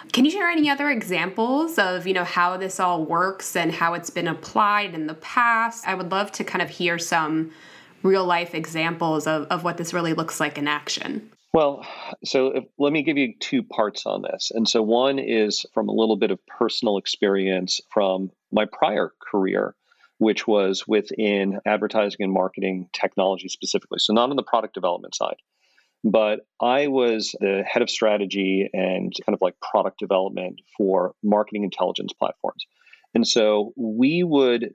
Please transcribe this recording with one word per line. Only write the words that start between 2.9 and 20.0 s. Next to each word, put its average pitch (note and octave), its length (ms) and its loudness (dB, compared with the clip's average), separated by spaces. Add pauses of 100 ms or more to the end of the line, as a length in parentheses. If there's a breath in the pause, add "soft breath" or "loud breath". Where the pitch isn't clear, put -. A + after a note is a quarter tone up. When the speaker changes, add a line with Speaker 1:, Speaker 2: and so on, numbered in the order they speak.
Speaker 1:
works F3 520 -2
and E3 160 0
how E3+ 220 0
it's E3+ 160 -8
been E3+ 180 -4
applied G#3 640 0
in D#3 140 -6
the D#3+ 80 -8
past? A3+ 720 0
I F#3+ 80 0
would F3+ 160 -6
love G3+ 220 -2
to - 100 -8
kind F3 180 -2
of E3 80 -2
hear E3+ 300 -2
some D#3+ 520 0 (520 loud breath)
real-life F3+ 500 2
examples D#3+ 720 -2
of, D#3 220 -2
of E3 160 -4
what E3+ 140 -2
this E3+ 160 -6
really E3 200 0
looks D#3+ 260 -4
like - 180 -2
in C#3+ 100 -2
action. - 640 -6 (220)
Speaker 2:
Well, C#3+ 300 2 (400 loud breath)
so C3 240 2
if, C3 180 -2 (120)
let C#3+ 160 2
me D#3 80 2
give C#3 160 0
you B2+ 220 0
two B2 240 -2
parts - 420 -2
on G2+ 160 -2
this. - 320 -6
And A2 160 2
so A2+ 140 2
one B2+ 340 2
is A2 560 0
from G#2+ 160 0
a G#2 40 -2
little A2 240 4
bit G#2 120 2
of F#2+ 160 -4
personal A2 520 0
experience F#2+ 920 0
from F#2+ 400 0 (220)
my G#2+ 200 2
prior G2 480 0
career, F#2+ 560 0 (440 soft breath)